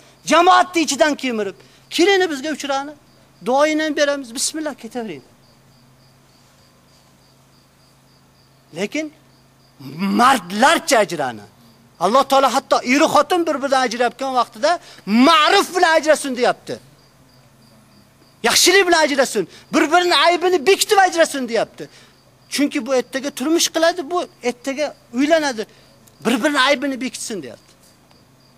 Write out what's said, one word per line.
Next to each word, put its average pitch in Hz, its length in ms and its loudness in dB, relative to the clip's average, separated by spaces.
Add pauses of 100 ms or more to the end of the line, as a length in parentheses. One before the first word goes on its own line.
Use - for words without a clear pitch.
(260)
jamoatni 359 540 4
ichidan 302 340 2
kemirib. 214 420 -6 (340)
Kelinglar 370 400 2
bizga 285 200 -8
uchrani. 277 420 -6 (500)
Duoyini 294 400 0
ham 311 140 -4
beramiz. 285 380 -2
Bismillah, 302 400 -6
ketavering. 220 480 -12 (3500)
Lekin 285 380 -6 (1080)
mardlarcha 247 800 2
ajrani. 135 480 -4 (540)
Alloh 226 240 4
taolo 269 300 2
hatto 269 300 0
er 262 160 2
xotin 320 460 2
bir-biridan 277 340 -2
ajrayotgan 247 540 -4
vaqtida 240 360 -2 (360)
"Ma'ruf 311 720 4
bilan 349 200 4
ajrasin", 285 400 0
deyapti. 196 380 -2 (1700)
"Yaxshilik 370 420 4
bilan 339 160 4
ajrasin, 262 460 0 (240)
bir-birini 330 440 2
aybini 339 500 2
bekitib 392 320 2
ajrasin", 320 500 0
deyapti. 185 360 -6 (640)
Chunki 294 360 -4
bu 277 80 -6
ertaga 254 360 -4
turmush 311 380 -2
qiladi, 330 420 -2
bu 349 80 -4 (240)
ertaga 254 440 -6 (260)
uylanadi. 285 500 0 (580)
"Bir-birini 269 400 0
aybini 269 400 0
bekitsin", 226 420 -10
deyapti. - 300 -20 (840)